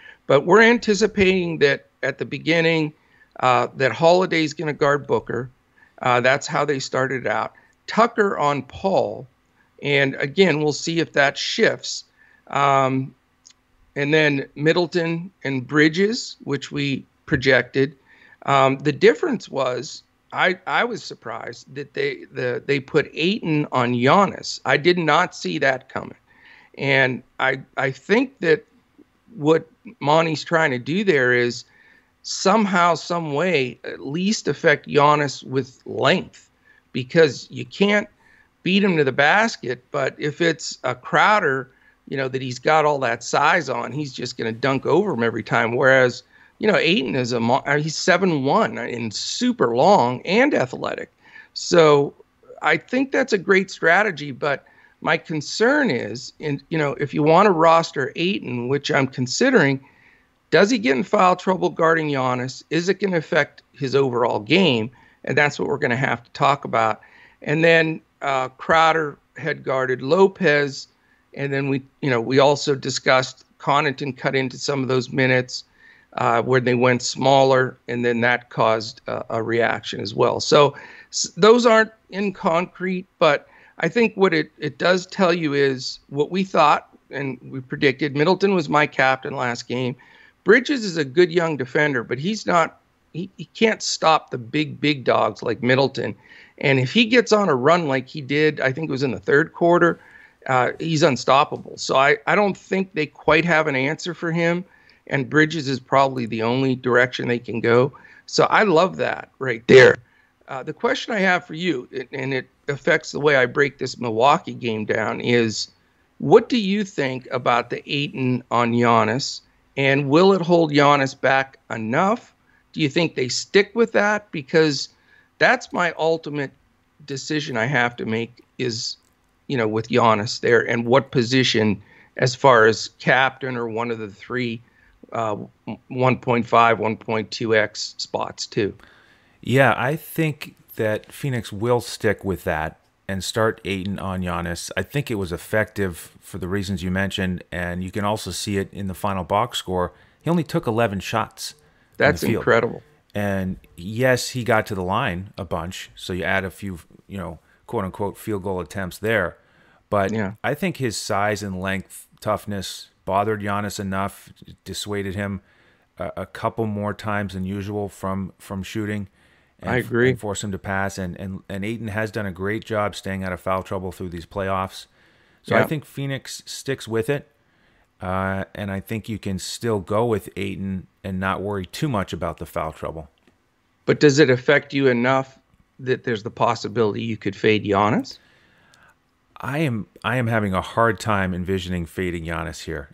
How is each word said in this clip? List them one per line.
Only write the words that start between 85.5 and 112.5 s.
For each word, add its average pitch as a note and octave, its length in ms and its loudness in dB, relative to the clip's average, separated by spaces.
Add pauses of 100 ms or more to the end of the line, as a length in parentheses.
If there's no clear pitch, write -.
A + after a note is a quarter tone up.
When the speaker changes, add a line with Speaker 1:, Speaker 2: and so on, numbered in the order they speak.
Speaker 1:
is C3+ 440 -2 (100)
what C#3+ 220 -4
we F#3+ 140 -2
thought E3+ 440 4 (220)
and C3+ 320 -6
we C3 180 -12
predicted. D3+ 560 0
Middleton F#3 380 2
was D#3+ 140 0
my D3+ 180 4
captain C3+ 480 0
last A#2+ 320 -4
game. B2 300 -4 (480)
Bridges B3 400 2
is F3 120 -6
a D#3+ 80 -2
good D#3+ 280 2
young E3 240 0
defender, C3+ 480 0
but B2 140 -6
he's G3 280 -6
not, E3+ 340 0 (320)
he, F3+ 240 -8
he E3 180 -16
can't A3 280 0
stop - 480 2
the C3 80 -8
big, B2+ 420 -6
big D3 220 0
dogs A2+ 400 0
like A#2 220 -4
Middleton. B2+ 500 0 (440)
And C3+ 200 2
if B2+ 140 0
he A#3 140 4
gets A3+ 260 2
on G3+ 160 4
a C#3+ 80 2
run D#3 320 2
like C3 180 -2
he D#3 140 -14
did, D3 400 0
I C3 100 0
think D3+ 180 -6
it D3 40 -6
was C3 100 -4
in C#3 80 0
the G#2+ 80 -6
third D#3 340 0
quarter, E3+ 460 4 (480)
uh, B2+ 320 2
he's D#3 240 -2
unstoppable. C3+ 760 0
So - 200 -4
I, C#3 300 4
I D#3 100 2
don't G3 200 2
think F#3+ 360 -4
they D#3 140 -2
quite D#3 380 2
have D#3 220 2
an C#3+ 80 -2
answer D#3 400 -4
for E3+ 160 -6
him, E3+ 340 0 (420)
and C3 220 -4
Bridges D3+ 400 2
is C3+ 120 -4
probably C3+ 460 0
the A2 160 -4
only B2+ 320 0
direction B2 540 0
they A#2+ 100 0
can A2+ 220 -8
go. A#2+ 320 4 (340)
So - 180 2
I F3 180 2
love F3 360 2
that A#2+ 400 -6
right B2 280 -6
there. B2+ 300 10 (500)
Uh, C3+ 160 -10
the D3 120 -10
question C4 400 -4
I G#3 60 -2
have F#3 260 0
for E3+ 80 -14
you, D#3 380 -4
and, C3 200 -10
and C3+ 220 -4
it C3 140 -6 (200)